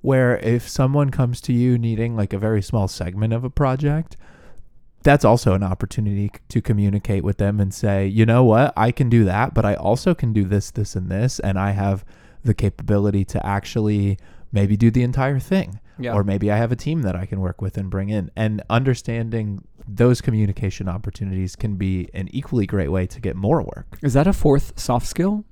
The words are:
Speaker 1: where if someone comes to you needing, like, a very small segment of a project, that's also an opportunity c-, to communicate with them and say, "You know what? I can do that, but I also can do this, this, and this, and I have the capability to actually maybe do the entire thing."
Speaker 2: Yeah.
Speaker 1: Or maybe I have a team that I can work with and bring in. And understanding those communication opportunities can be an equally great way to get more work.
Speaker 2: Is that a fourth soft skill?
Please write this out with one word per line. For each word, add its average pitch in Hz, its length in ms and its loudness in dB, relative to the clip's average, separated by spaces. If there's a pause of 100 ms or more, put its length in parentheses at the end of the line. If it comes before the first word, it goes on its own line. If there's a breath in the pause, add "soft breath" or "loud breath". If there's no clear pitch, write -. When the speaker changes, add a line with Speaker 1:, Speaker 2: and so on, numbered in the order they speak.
Speaker 1:
where 131 360 2
if 117 320 0
someone 139 400 2
comes 123 320 -2
to - 100 -4
you 123 260 4
needing, 113 380 -2
like, 101 160 -2
a 104 80 -4
very 110 220 0
small 98 260 0
segment 101 460 -4
of 117 100 -2
a 127 60 -6
project, 143 680 0 (880 soft breath)
that's 147 220 6
also 110 280 6
an 98 100 0
opportunity 101 720 -2
c-, - 140 -20
to 113 140 -2
communicate 101 640 0
with 101 140 -2
them 104 220 0
and 95 140 0
say, 98 340 0
"You 110 180 4
know 117 200 4
what? 117 320 6
I 113 140 2
can 123 180 0
do 113 160 6
that, 98 280 0
but 110 120 2
I 101 80 2
also 113 420 0
can 113 160 -2
do 104 140 2
this, 98 260 -2
this, - 240 -6
and 90 140 -6
this, 104 300 -2
and 95 200 -2
I 101 120 0
have 98 340 -2 (380 soft breath)
the 113 100 2
capability 101 720 0
to - 200 -6
actually 101 720 -2 (360 soft breath)
maybe 101 240 2
do 113 140 6
the 120 120 2
entire 131 360 0
thing." 180 400 -2 (200 soft breath)
Speaker 2:
Yeah. 123 140 -4
Speaker 1:
Or 101 100 2
maybe 101 260 0
I 104 80 2
have 117 140 0
a 123 60 -2
team 156 240 -4
that 92 160 -2
I 92 80 -6
can 98 160 -6
work 92 200 -4
with 95 160 -6
and 95 120 -6
bring 98 200 -4
in. 104 280 -4
And 107 320 -2
understanding 113 960 -2 (220)
those 117 360 4
communication 101 680 0
opportunities 95 680 -6
can 104 180 -4
be 92 380 -2
an 92 180 -8
equally 123 360 -2
great 90 220 -2
way 92 180 0
to - 120 -12
get - 160 -6
more 107 280 0
work. - 380 -12
Speaker 2:
Is 131 120 0
that 143 140 6
a 196 60 4
fourth - 460 2
soft 123 280 -2
skill? 208 440 -2